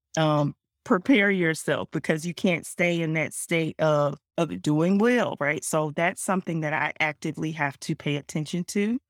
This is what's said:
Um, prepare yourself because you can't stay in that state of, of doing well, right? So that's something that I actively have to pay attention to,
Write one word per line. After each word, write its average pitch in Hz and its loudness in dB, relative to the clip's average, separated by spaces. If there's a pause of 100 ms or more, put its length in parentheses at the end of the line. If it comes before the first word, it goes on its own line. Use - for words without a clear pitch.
(180)
Um, 151 2 (340)
prepare 202 4
yourself 160 0
because 160 -2
you 175 -4
can't 175 0
stay 175 0
in 156 -2
that 156 -2
state 165 -2
of, 147 2 (200)
of 170 -2
doing 160 4
well, 226 2
right? 143 -2
So 156 0
that's 175 -2
something 180 -2
that 151 -2
I 156 -2
actively 156 -4
have 147 -4
to - -4
pay 147 -2
attention 160 -6
to, 214 -2 (120)